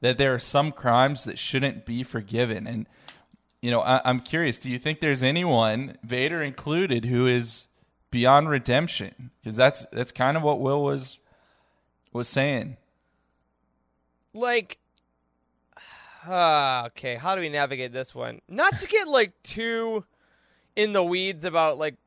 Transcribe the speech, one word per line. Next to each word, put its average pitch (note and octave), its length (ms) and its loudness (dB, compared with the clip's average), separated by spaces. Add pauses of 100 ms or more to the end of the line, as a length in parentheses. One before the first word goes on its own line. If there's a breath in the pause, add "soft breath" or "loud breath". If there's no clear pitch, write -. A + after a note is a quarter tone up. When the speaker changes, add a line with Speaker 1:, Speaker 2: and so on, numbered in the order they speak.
Speaker 1:
that B2 160 2
there C3+ 160 4
are A#2+ 60 -2
some D3 320 0
crimes C3 540 2
that A2+ 120 -8
shouldn't - 480 -4
be A#2+ 160 -4
forgiven. A2+ 640 -2
And, A2+ 220 -6 (760 loud breath)
you A#2+ 80 -4
know, A#2 120 2
I, C3 280 4
I'm B2+ 120 0
curious, D#3+ 380 -2
do C3 120 -10
you B2 80 -4
think D3+ 220 -4
there's C#3+ 200 0
anyone, C3 800 2
Vader C3+ 400 -2
included, D3 640 -2
who B2 220 2
is A#2+ 400 0 (420)
beyond C3+ 400 6
redemption? B2+ 840 -2 (120)
'Cause A2 140 -8
that's, C3 340 4
that's - 220 -6
kind C3+ 240 0
of D#3+ 60 -2
what D3 180 0
Will C#3 200 0
was, C#3 360 -6 (960)
was A#2+ 160 -4
saying. C3+ 480 -2 (1600)
Speaker 2:
Like, A#3 440 -2 (1000)
<sighs> - 520 -20
uh, D3+ 600 4
okay, B2 280 -8
how E3 200 -2
do F#3+ 60 -4
we E3 80 -4
navigate C3+ 440 -2
this B2+ 220 -8
one? A#2+ 320 -10
Not D4+ 320 0
to F#4+ 80 -10
get, G4+ 200 0
like, A#3+ 240 2 (120)
too A3+ 640 -6 (680)
in G#3+ 180 0
the F#3+ 100 4
weeds F3+ 400 -2
about, D#3+ 340 2
like, D3+ 180 -4 (120)